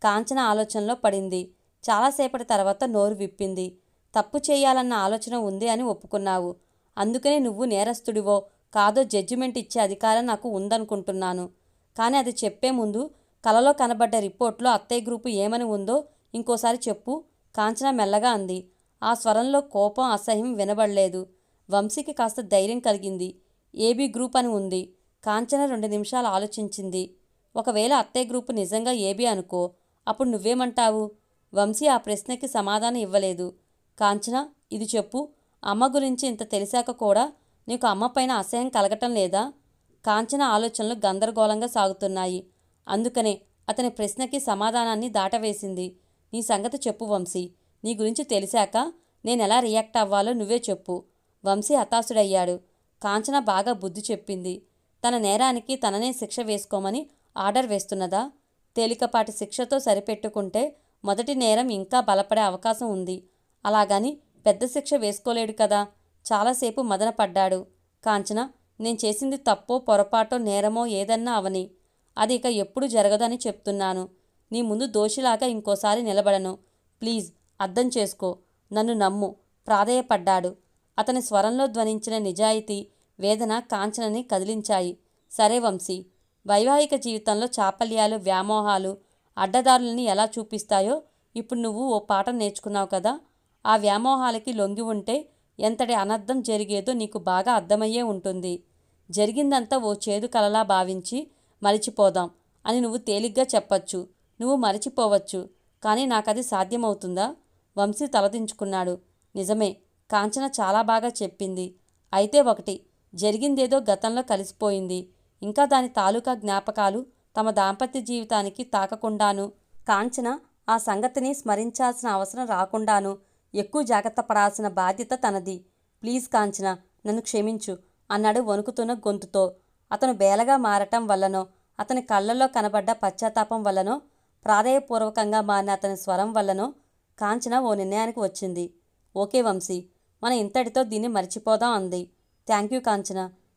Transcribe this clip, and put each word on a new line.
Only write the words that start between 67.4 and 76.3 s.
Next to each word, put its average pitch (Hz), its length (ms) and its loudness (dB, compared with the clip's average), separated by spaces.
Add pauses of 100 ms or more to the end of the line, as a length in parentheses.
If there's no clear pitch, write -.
"కాంచన, 214 420 -2 (320)
నేను 226 240 -2
చేసింది 269 320 -2
తప్పో, 247 420 0
పొరపాటో, 220 600 2
నేరమో 214 480 0
ఏదన్నా 226 460 -2
అవని, 190 380 -2 (480)
అది 220 160 2
ఇక 247 120 -2
ఎప్పుడు 233 400 -2
జరగదని 226 600 2
చెప్తున్నాను. 190 640 -4 (440)
నీ 233 100 -2
ముందు 226 240 -2
దోషిలాగా 220 600 0
ఇంకోసారి 214 560 0
నిలబడను. 196 560 0 (420)